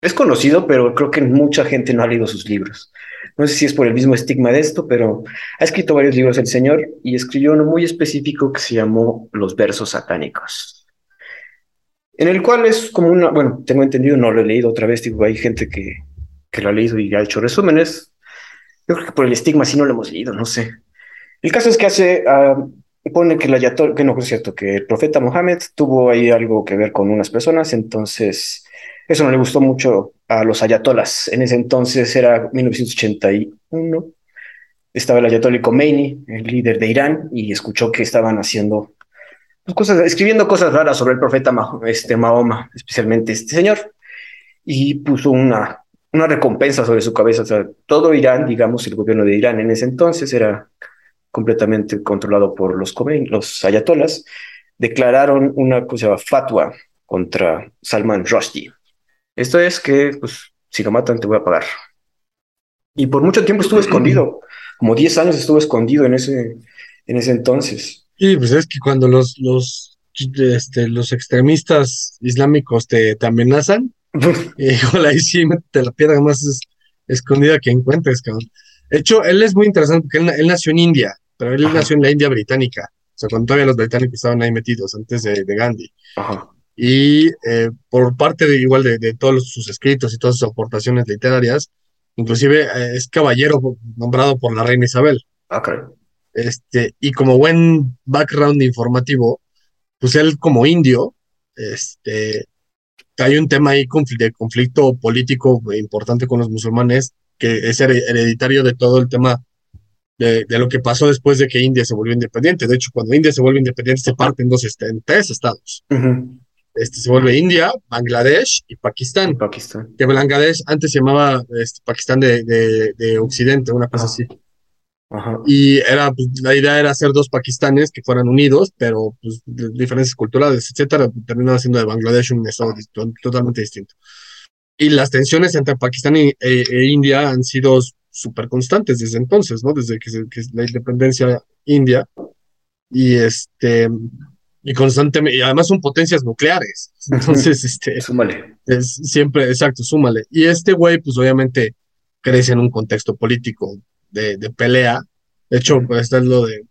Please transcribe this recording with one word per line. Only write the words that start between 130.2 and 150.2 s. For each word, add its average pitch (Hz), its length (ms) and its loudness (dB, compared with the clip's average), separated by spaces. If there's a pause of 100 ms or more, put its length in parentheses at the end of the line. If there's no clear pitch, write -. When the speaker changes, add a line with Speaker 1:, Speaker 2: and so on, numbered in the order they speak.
Speaker 2:
etcétera, 139 360 0 (180)
terminaba 123 340 0
siendo 123 180 0
de 113 60 0
Bangladesh 117 480 0
un 117 160 -2
estado 113 240 -6
dis-, 107 200 -14
to-, 113 200 -8 (100)
totalmente 123 380 -4
distinto. - 340 -12 (840)
Y 151 120 2
las 139 220 2
tensiones 160 440 2
entre 139 220 0
Pakistán 131 400 0
y, 147 140 4 (100)
e, 127 280 2
e 123 180 0
India 139 440 2
han 127 140 -2
sido 131 340 2
s-, 127 140 -2 (180)
súper 113 380 -12
constantes 127 500 -2
desde 113 200 -6
entonces, 127 440 0
¿no? 139 100 -2
Desde 117 280 -4
que 113 100 -16
se, 110 180 -8
que 117 140 -14 (100)
la 117 120 -4
independencia 123 760 -2 (240)
india. 135 400 2 (880)
Y 127 240 2
este, 117 720 0 (800)
y 135 60 -6
constantemente, 135 640 2
y 127 60 2
además 143 260 2
son 190 120 2
potencias 147 440 0
nucleares. 135 640 -4 (160)
Speaker 1:
Ujú. 135 140 0
Speaker 2:
Entonces, 135 440 2
este, 127 360 -6
Speaker 1:
Súmale. 120 560 -4 (100)
Speaker 2:
es 127 280 -2 (100)
siempre, 143 400 2
exacto, 127 400 -2
súmale. 120 460 0